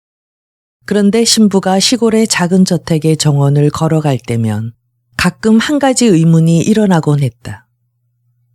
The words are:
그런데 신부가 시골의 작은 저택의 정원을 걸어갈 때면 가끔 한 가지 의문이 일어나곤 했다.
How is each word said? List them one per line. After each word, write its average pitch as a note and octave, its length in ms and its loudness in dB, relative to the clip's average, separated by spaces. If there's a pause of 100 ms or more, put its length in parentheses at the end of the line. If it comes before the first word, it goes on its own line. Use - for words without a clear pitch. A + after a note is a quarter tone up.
(880)
그런데 G3+ 360 0
신부가 G3 560 0
시골의 A3 480 0
작은 F#3 380 0
저택의 D#3+ 520 -2
정원을 C#3+ 520 0
걸어갈 D#3 480 -2
때면 A2+ 560 -6 (440)
가끔 A3 420 0
한 C#4+ 180 -2
가지 C4 300 0
의문이 E3 540 2
일어나곤 F3+ 600 0
했다. - 460 -8 (880)